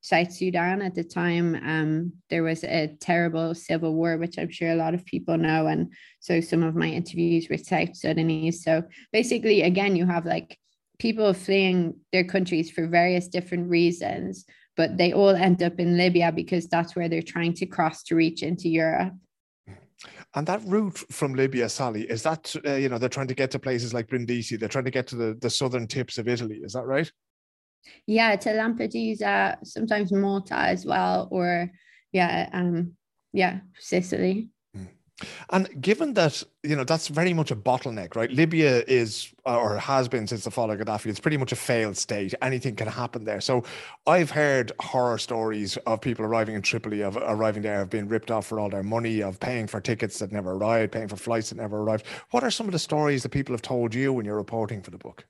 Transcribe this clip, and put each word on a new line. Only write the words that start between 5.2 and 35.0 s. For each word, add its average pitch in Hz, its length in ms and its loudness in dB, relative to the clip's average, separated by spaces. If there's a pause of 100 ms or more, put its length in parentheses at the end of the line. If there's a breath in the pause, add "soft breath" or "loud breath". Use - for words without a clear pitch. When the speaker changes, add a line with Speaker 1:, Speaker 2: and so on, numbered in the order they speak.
Speaker 1:
know. 160 300 2
And 156 260 0 (280 loud breath)
so 170 200 2
some 165 220 0
of 165 140 0
my 165 100 0
interviews 170 640 0
were 151 80 -2
South 170 400 -2
Sudanese. 160 640 0
So 160 220 2 (280 loud breath)
basically, 220 500 4
again, 185 340 4
you 175 100 4
have, 175 200 0
like, 170 320 -4 (420)
people 220 340 4
fleeing 185 600 2 (160)
their 185 100 6
countries 180 480 0
for 165 160 -2
various 180 400 4
different 180 420 -4
reasons, 175 760 2 (320 soft breath)
but 165 200 2
they 180 160 4
all 196 180 8
end 180 300 6
up 175 200 0
in 175 160 4
Libya 175 340 6
because 170 380 -2
that's 170 260 0
where 170 140 -2
they're 165 120 0
trying 170 340 -2
to 180 120 -4
cross 165 380 -2
to - 100 -2
reach 165 300 2
into 170 240 -2
Europe. 165 460 0 (1200 loud breath)
Speaker 2:
And 147 120 -4
that 202 160 -2
route 196 340 0 (120)
from 135 240 -2
Libya, 127 340 2
Sally, 110 340 -2
is 113 220 -4
that, 160 300 -2 (120)
uh, 143 60 0
you 139 160 2
know, 123 100 -2
they're 123 100 0
trying 135 200 -4
to 131 60 -2
get 131 180 0
to 135 60 -4
places 120 360 -4
like 117 140 -4
Brindisi, 120 500 -2
they're 110 100 -4
trying 135 160 -2
to 131 60 -2
get 127 180 -2
to 127 80 -10
the, 113 240 -2
the 123 80 -2
southern 123 380 -2
tips 123 320 -6
of 110 80 -4
Italy, 113 300 -2
is 98 160 -12
that 123 120 -6
right? 135 260 0 (960 loud breath)
Speaker 1:
Yeah, 220 280 4
to 202 160 -2
Lampedusa, 220 1120 -2
sometimes 208 480 -2
Malta 196 440 0
as 180 280 0
well, 185 460 0
or, 175 400 0 (420 soft breath)
yeah, 175 400 0
um, 175 420 -2 (380)
yeah, 190 280 0 (180)
Sicily. 185 680 -2 (280)
Speaker 2:
Mm. 95 120 -12 (600 loud breath)